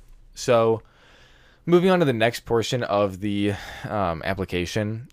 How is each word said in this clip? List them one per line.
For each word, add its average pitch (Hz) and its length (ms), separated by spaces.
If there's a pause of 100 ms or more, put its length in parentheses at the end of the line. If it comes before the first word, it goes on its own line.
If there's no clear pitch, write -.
(340)
so 113 480 (840)
moving 175 260
on 180 80
to 170 60
the 135 80
next 113 320
portion 117 380
of 101 360
the, 101 340 (340)
um, 87 380
application, 98 880